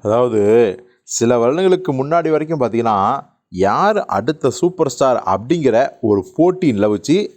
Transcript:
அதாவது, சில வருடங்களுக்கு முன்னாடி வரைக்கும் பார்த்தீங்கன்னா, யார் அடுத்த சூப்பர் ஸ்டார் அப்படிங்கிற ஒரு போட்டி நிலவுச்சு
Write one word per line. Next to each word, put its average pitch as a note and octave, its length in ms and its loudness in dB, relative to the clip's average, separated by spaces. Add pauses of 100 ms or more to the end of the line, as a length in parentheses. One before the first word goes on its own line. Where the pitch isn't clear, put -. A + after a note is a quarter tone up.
அதாவது, A2 360 0 (640)
சில A#2+ 340 0
வருடங்களுக்கு F3+ 540 0
முன்னாடி D3+ 380 -2
வரைக்கும் D#3 300 -2
பார்த்தீங்கன்னா, A2+ 600 0 (280)
யார் F3 560 0
அடுத்த B2+ 460 -2
சூப்பர் E3+ 380 -2
ஸ்டார் C3 380 0
அப்படிங்கிற B2 640 0 (120)
ஒரு G2+ 260 0 (100)
போட்டி F3 360 0
நிலவுச்சு G#2+ 640 0